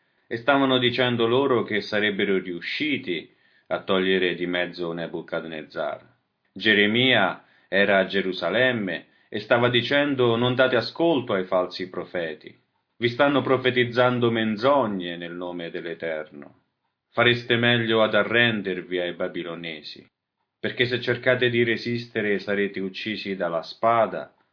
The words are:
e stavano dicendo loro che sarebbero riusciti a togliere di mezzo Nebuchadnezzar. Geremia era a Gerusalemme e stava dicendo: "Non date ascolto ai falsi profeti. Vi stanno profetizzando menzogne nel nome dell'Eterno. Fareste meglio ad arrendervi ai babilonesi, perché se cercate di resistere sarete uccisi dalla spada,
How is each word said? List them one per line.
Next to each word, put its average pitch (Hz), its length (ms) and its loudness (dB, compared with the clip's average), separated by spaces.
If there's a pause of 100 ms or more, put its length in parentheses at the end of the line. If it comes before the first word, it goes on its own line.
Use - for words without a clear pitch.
(280)
e - 80 -8
stavano 131 420 2
dicendo 123 480 2
loro 127 380 2
che 104 160 -2
sarebbero 101 580 0
riusciti 90 960 -6 (340)
a 85 140 -4
togliere 92 540 2
di 87 100 -6
mezzo 87 460 -4
Nebuchadnezzar. 80 1120 -8 (460)
Geremia 104 920 2 (240)
era 98 300 4
a 95 60 4
Gerusalemme 92 1000 -2 (240)
e 107 100 -6
stava 120 300 2
dicendo: 123 640 2
"Non 123 180 0
date 127 220 4
ascolto 131 560 0
ai 95 140 0
falsi 92 440 -2
profeti. 82 640 -10 (440)
Vi 117 100 0
stanno 139 340 2
profetizzando 123 880 2
menzogne 110 840 0
nel 85 180 -12
nome 87 360 -8
dell'Eterno. 80 880 -10 (560)
Fareste 120 440 2
meglio 117 440 2
ad 107 140 2
arrendervi 101 840 0
ai 87 160 -4
babilonesi, 82 880 -10 (560)
perché 110 260 -2
se 117 140 -2
cercate 123 520 0
di 117 120 2
resistere 113 760 -2
sarete 101 400 -2
uccisi 95 560 -6
dalla 85 260 -2
spada, 107 720 0 (200)